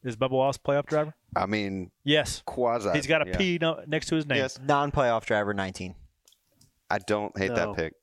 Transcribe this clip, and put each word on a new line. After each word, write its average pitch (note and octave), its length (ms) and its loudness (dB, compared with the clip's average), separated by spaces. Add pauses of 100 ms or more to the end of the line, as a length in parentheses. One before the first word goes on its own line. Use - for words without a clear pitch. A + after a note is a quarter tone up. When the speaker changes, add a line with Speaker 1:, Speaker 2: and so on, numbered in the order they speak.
Speaker 1:
Is A#2+ 140 -6
Bubba B2+ 160 0
Wallace C3+ 260 2
playoff C#3+ 280 -2
driver? D3+ 280 -2 (220)
Speaker 2:
I F#2+ 100 2
mean, G2 440 -2 (140)
Speaker 1:
Yes. D3 420 0
Speaker 2:
quasi, A#2 440 0
Speaker 1:
He's C3+ 160 0
got D3+ 200 2
a - 40 -8
Speaker 2:
yeah. F2+ 60 -2
Speaker 1:
P F3+ 240 2
no-, D#3+ 260 -2
next D#3 200 -2
to E3+ 100 0
his D#3 100 0
name. C#3 120 0
Speaker 2:
Yes. C3 220 -2
Speaker 3:
Non-playoff C#3 640 2
driver, G#2 300 2
nineteen. F#2 400 -4 (960)
Speaker 2:
I G#2 80 2
don't G#2 400 -2
hate F#2+ 160 0
that F2 140 2
Speaker 4:
No. G2+ 60 -6
Speaker 2:
pick. E2 280 -4